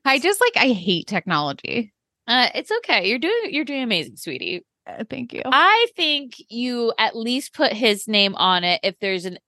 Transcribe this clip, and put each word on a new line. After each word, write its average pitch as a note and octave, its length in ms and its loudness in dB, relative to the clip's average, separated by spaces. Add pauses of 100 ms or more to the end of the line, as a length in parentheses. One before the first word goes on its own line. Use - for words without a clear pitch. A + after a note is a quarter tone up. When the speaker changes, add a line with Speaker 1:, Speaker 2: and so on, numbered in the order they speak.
Speaker 1:
I C4+ 140 4
just, F4 220 2
like, A#4+ 160 4
I B3 160 4
hate F#3 340 0
technology. E3 880 -4 (340)
Speaker 2:
Uh, A#3+ 280 2
it's C4+ 240 -6
okay. A3+ 300 0
You're B3 120 2
doing, A4 300 0
you're D4 160 -2
doing C4+ 160 -4
amazing, E3+ 340 -2
sweetie. - 480 -8 (220)
Speaker 1:
Uh, - 220 -10
thank B3 240 -10
you. A#1+ 120 -8
Speaker 2:
I F#4 500 4
think D4 400 -2 (140)
you A#3+ 500 -2
at A3 160 2
least A#3+ 400 -4
put C#4+ 200 2
his G#3+ 340 0
name G3+ 280 2
on F3+ 280 2
it F3+ 180 0
if F#3 160 -2
there's F#3+ 280 -4
an F3+ 220 -10